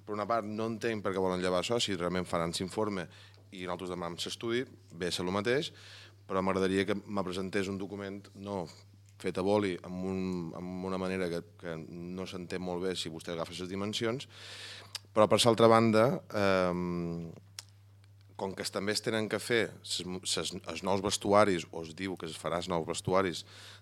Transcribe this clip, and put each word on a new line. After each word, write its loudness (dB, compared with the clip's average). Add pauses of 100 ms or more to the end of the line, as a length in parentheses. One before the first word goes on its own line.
per -8
una -4
part, 0
no -4
entenc -4
per 0
què 0
volen 2
llevar 2
això, 0
si -2
realment -2
faran 0
l'informe -4 (440)
i -10
nosaltres -6
demanem -6
l'estudi, -4 (320)
ve -2
a -2
ser -2
lo 0
mateix, 0 (560)
però 0
m'agradaria 4
que 0
me -4
presentés -2
un -4
document, -8 (180)
no -4 (580)
fet -2
a 2
boli, 4 (100)
amb -4
un, -2 (380)
amb -6
una -2
manera -2
que, -2 (200)
que -6
no -8
s'entén -6
molt -2
bé 0
si -6
vostè -8
agafa -4
les -8
dimensions, -2 (840)
però 8
per 8
l'altra 10
banda, 8 (340)
ehm, 2 (1080)
com -4
que -4
es, -8
també -2
es -2
tenen 0
que 0
fer 2 (240)
ses, -6 (180)
ses, -2 (160)
els -8
nous 2
vestuaris, 4
o -10
es -14
diu -6
que -8
es -10
farà -2
els -4
nous 0
vestuaris 0 (380)